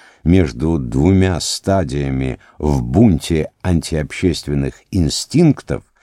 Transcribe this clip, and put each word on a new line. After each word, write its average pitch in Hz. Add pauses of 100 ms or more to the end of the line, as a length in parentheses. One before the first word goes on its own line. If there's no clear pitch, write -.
(220)
между 80
двумя 80
стадиями 67 (200)
в 73
бунте 78 (140)
антиобщественных 76 (180)
инстинктов, 98 (200)